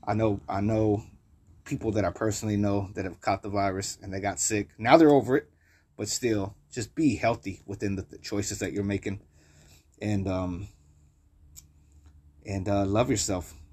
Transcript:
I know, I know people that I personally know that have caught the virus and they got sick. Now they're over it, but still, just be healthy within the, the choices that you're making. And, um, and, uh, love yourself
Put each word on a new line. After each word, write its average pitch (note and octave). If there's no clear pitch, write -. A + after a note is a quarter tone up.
I G#2+
know, G#2+
I G2
know G#2+
people A2+
that G2+
I F2
personally G#2+
know G2+
that F#2+
have F2
caught G2
the G2+
virus G2
and G2
they F#2+
got G2
sick. G#2
Now B2
they're D#3
over B2+
it, -
but G#2+
still, G#2+
just -
be D3
healthy A2+
within G2
the, F#2
the -
choices G2+
that F#2+
you're G2+
making. G2+
And, G2+
um, F#2
and, G2
uh, G2+
love A2+
yourself G2